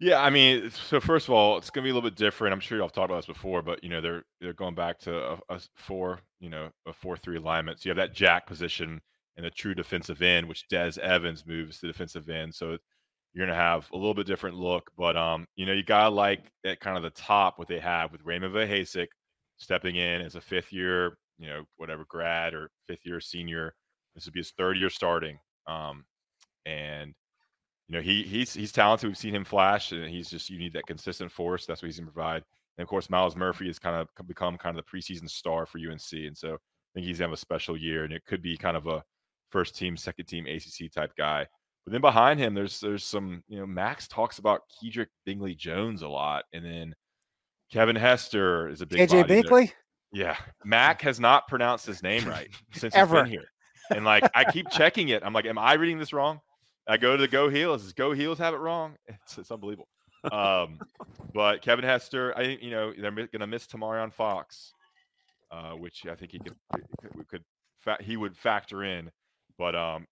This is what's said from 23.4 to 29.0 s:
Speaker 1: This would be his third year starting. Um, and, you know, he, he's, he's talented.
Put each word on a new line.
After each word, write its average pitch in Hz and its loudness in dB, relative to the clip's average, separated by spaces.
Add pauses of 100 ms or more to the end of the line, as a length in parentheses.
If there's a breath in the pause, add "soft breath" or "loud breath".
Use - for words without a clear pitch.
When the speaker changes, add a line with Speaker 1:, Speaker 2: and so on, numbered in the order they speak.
Speaker 1:
This 82 -20
would 82 -18
be 87 -6
his 80 -12
third 95 0
year 92 0
starting. 80 -2 (280)
Um, 76 -10 (640)
and, 76 -10 (760)
you 85 -6
know, 82 -2
he, 101 -2
he's, 107 -6
he's 104 -8
talented. 110 4